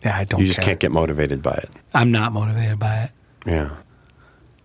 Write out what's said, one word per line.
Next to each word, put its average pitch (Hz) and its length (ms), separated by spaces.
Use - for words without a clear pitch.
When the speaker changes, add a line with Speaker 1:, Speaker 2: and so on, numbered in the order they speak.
Speaker 1:
Yeah, 104 140
I 101 80
don't 95 160
Speaker 2:
You 95 60
just 90 120
Speaker 1:
care. 92 120
Speaker 2:
can't 87 100
get 90 100
motivated 73 520
by 67 100
it? - 180
Speaker 1:
I'm 120 160
not 113 220
motivated 107 480
by 110 220
it. - 80
Speaker 2:
Yeah. 76 300